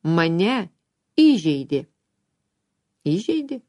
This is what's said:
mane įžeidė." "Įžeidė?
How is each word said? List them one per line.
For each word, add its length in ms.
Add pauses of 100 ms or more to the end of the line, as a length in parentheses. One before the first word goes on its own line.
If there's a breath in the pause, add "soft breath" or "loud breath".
mane 640 (480)
įžeidė." 640 (1200)
"Įžeidė? 640